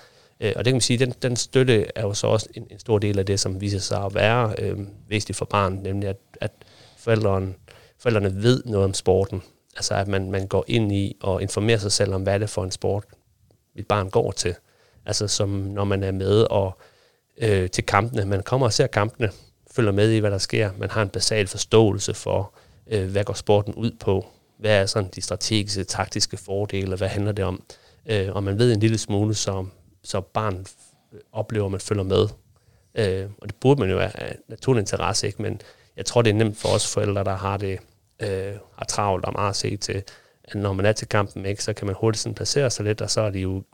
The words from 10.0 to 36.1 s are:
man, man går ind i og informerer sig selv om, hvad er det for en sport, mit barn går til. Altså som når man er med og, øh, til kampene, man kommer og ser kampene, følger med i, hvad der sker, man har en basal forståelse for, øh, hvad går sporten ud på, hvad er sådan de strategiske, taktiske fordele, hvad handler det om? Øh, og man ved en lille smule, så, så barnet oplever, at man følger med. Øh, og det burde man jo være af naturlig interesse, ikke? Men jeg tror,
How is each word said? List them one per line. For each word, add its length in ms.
man, 220
man 160
går 220
ind 240
i 300
og 200
informerer 360
sig 140
selv 220
om, 80
hvad 120
er 40
det 120
for 140
en 60
sport, 340
mit 100
barn 240
går 220
til. 220
Altså 220
som 200
når 360
man 180
er 100
med 280
og, 280
øh, 320
til 140
kampene, 400
man 180
kommer 240
og 60
ser 140
kampene, 440
følger 200
med 200
i, 60
hvad 120
der 80
sker, 400
man 120
har 120
en 60
basal 380
forståelse 680
for, 380
øh, 240
hvad 140
går 100
sporten 400
ud 160
på, 260
hvad 220
er 60
sådan 280
de 60
strategiske, 640
taktiske 520
fordele, 600
hvad 120
handler 240
det 120
om? 180
Øh, 300
og 80
man 140
ved 140
en 80
lille 180
smule, 360
så, 320
så 160
barnet 480
oplever, 340
at 40
man 100
følger 220
med. 260
Øh, 320
og 100
det 80
burde 240
man 100
jo 60
være 260
af 140
naturlig 320
interesse, 460
ikke? 160
Men 180
jeg 100
tror, 160